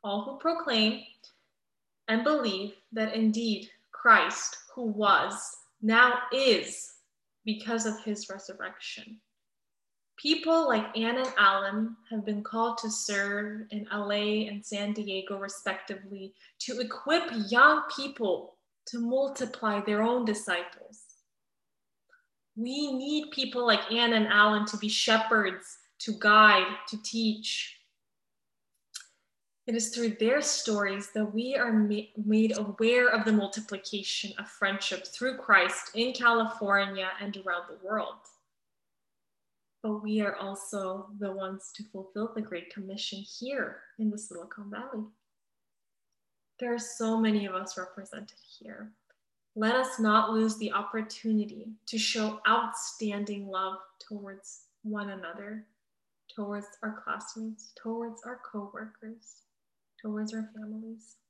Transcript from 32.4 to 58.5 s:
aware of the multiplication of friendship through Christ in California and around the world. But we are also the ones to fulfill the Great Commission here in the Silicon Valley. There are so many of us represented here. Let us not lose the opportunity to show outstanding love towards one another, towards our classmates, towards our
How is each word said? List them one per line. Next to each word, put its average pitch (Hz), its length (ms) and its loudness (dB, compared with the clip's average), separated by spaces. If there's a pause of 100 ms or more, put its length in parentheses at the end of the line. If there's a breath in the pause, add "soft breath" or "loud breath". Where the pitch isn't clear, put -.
aware 220 520 4
of 214 160 2
the 220 80 4
multiplication 196 1040 -2
of - 100 -12
friendship 196 560 -2
through 254 320 -4
Christ 180 560 4
in 240 200 0
California 196 960 2 (100)
and 202 160 -8
around 180 320 -4
the 175 180 -16
world. - 340 -4 (1600)
But 214 180 -2
we 214 200 0
are 202 160 -2
also 196 840 -8
the 196 120 -4
ones 190 440 -8
to 214 80 -14
fulfill 208 500 -10
the 220 80 -6
Great - 320 -10
Commission 196 460 -10
here 240 640 -8 (160)
in 214 100 0
the 208 80 -6
Silicon 202 540 -14
Valley. 220 340 -10 (1500)
There 240 140 -2
are 240 60 -2
so 226 380 -2
many 214 280 2
of 190 80 -6
us 196 240 -6
represented 190 600 -14 (200)
here. 220 320 -16 (640)
Let 220 200 2
us 254 240 -2
not 220 340 4
lose 220 240 2
the 214 140 -4
opportunity 214 960 -4 (200)
to 226 100 -6
show 220 500 -2
outstanding 208 1000 -2
love 190 320 -6 (200)
towards 196 640 -16 (180)
one 208 280 -6
another, 196 540 -12 (640)
towards 202 400 -8 (160)
our 214 200 -8
classmates, 220 720 -10
towards 226 480 -8
our 247 160 -14 (120)